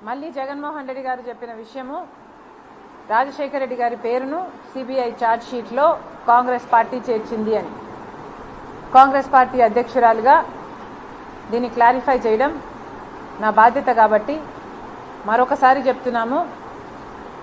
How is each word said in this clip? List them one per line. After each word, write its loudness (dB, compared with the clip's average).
మళ్ళీ -8
జగన్మోహన్ -8
రెడ్డి -10
గారు -6
చెప్పిన -14
విషయము, -12
రాజశేఖర 0
రెడ్డి -4
గారి -2
పేరును -4
సీబీఐ -4
ఛార్జ్ 0
షీట్లో 0
కాంగ్రెస్ 2
పార్టీ 2
చేర్చింది -2
అని. -6
కాంగ్రెస్ 6
పార్టీ 6
అధ్యక్షురాలుగా 4
దీన్ని -2
క్లారిఫై 4
చేయడం 0
నా 0
బాధ్యత 6
కాబట్టి 4
మరొకసారి 4
చెప్తున్నాము. -2